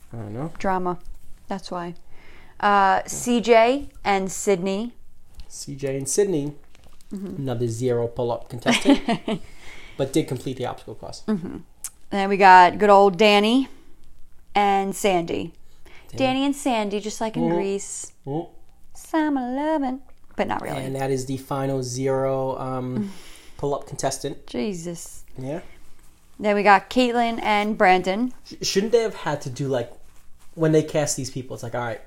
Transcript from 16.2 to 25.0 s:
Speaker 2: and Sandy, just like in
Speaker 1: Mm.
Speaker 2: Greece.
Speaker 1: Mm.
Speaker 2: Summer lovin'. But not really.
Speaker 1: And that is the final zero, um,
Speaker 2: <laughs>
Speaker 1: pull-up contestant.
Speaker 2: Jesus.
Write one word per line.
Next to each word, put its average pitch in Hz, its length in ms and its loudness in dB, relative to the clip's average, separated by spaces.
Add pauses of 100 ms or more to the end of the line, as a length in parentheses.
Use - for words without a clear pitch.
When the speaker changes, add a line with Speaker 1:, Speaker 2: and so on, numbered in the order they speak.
Speaker 2:
and 277 100 0
Sandy, 214 440 -2
just 214 200 -8
like 220 160 -4
in - 80 0
Speaker 1:
Mm. 165 100 2
Speaker 2:
Greece. 196 580 -4 (140)
Speaker 1:
Mm. 151 220 -6 (460)
Speaker 2:
Summer 302 460 -2 (140)
lovin'. 277 460 -2 (360)
But 208 120 -2
not - 140 -4
really. - 220 -6
Speaker 1:
And 135 120 -6
that 135 140 -2
is 127 160 -2
the 131 100 -4
final 135 460 -2
zero, 131 760 -2
um, 131 520 -4 (240)
Speaker 2:
<laughs> - 220 -20
Speaker 1:
pull-up 143 300 -4
contestant. - 600 -6
Speaker 2:
Jesus. 175 800 -6 (140)